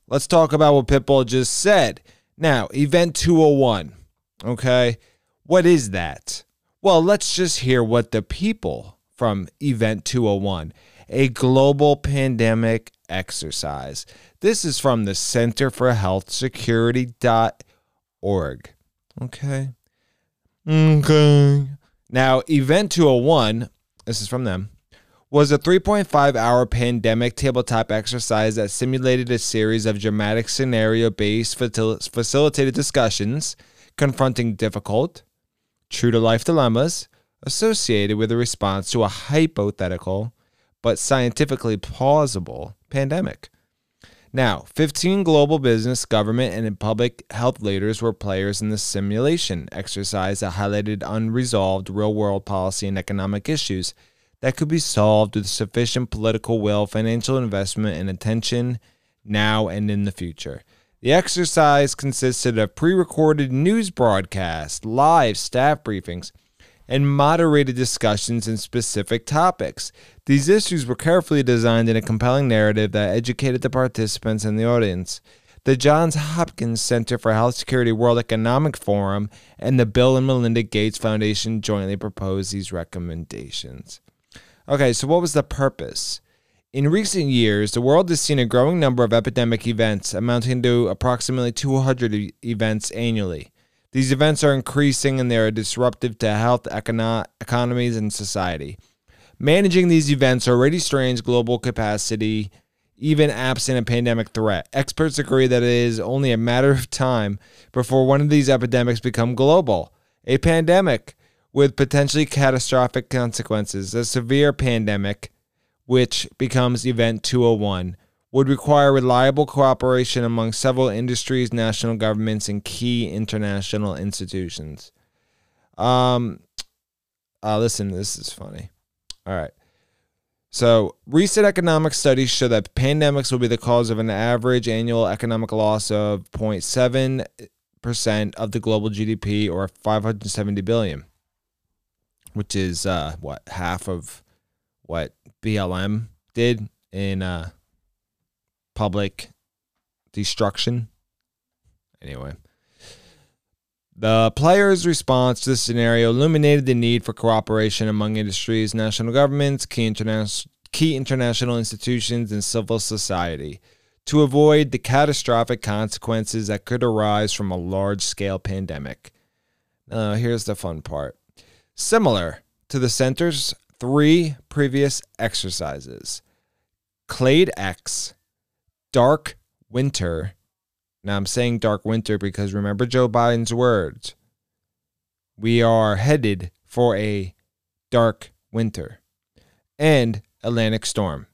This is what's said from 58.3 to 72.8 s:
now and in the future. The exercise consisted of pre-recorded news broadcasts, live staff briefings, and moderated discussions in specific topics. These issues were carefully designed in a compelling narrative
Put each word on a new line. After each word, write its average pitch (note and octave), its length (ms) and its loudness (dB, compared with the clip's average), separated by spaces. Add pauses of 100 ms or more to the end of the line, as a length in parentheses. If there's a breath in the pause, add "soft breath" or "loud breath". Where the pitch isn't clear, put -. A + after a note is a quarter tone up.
now G#2+ 420 0
and G#2 220 -4
in G2+ 140 -2
the G2 80 -4
future. D#2 500 -12 (400)
The A#2+ 100 0
exercise D#3 840 2
consisted B2+ 640 -2
of G#2+ 160 -2
pre-recorded D#3 760 2
news F#3 380 0
broadcasts, F#2 960 -2
live C3 520 4
staff C#3+ 460 0
briefings, F2+ 480 -8 (560 soft breath)
and C#3 200 2
moderated C#3+ 680 4
discussions A#2 720 -2
in A2 100 -4
specific A2+ 720 -4
topics. D3+ 640 -2 (340 soft breath)
These C#3 240 2
issues F3+ 380 2
were B2 80 -2
carefully D#3+ 480 2
designed A#2 440 4
in A2+ 80 2
a A2 60 0
compelling B2 460 0
narrative G#2+ 460 2